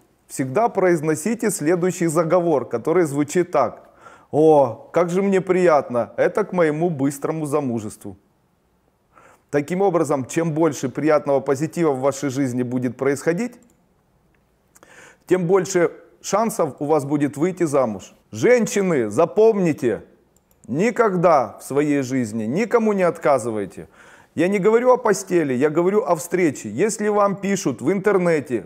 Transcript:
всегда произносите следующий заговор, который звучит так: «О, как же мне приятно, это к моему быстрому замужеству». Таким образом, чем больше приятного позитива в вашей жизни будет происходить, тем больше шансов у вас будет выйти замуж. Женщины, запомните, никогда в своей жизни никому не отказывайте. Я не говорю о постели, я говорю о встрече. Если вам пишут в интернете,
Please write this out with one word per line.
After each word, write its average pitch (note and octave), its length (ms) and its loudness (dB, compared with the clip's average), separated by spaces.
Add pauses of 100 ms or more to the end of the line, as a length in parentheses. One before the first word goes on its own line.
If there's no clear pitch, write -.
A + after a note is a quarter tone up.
(280)
всегда C#3+ 420 -2
произносите F3+ 800 0
следующий F3 560 -2
заговор, E3 600 0
который D#3+ 400 0
звучит D3 440 -2
так: B2+ 400 -2 (420)
«О, C#3+ 600 4
как F3 180 0
же F#3 140 -2
мне G3 180 2
приятно, D3 760 2
это E3+ 280 0
к - 100 -8
моему E3 380 0
быстрому D3+ 560 -4
замужеству». A#2 720 -6 (1300)
Таким D3 320 -2
образом, D#3+ 460 0
чем E3 240 -2
больше D3+ 360 0
приятного C#3+ 520 0
позитива D3+ 500 -2
в C3 120 -2
вашей C#3 280 -2
жизни B2+ 320 -2
будет B2 360 -4
происходить, E3 560 -2 (1700)
тем F3+ 220 2
больше F3 420 2 (320)
шансов G3 560 -2
у D3+ 80 -6
вас D3 180 2
будет C#3+ 320 -2
выйти F3+ 280 -2
замуж. C3 500 -2 (180)
Женщины, F#3 800 2
запомните, E3 960 2 (640)
никогда E3+ 920 2
в - 40 -20
своей C#3+ 380 0
жизни A#2 440 -4
никому G#3+ 480 0
не G3 100 0
отказывайте. A#2+ 840 -2 (460)
Я E3 140 0
не G3+ 120 0
говорю A3+ 320 4
о B3+ 60 4
постели, F#3 560 0
я C3+ 160 2
говорю F3+ 340 2
о F3 120 0
встрече. E3+ 540 -2
Если G#3 380 -2
вам G3+ 280 0
пишут F#3+ 460 -4
в B2+ 100 -2
интернете, E3+ 760 0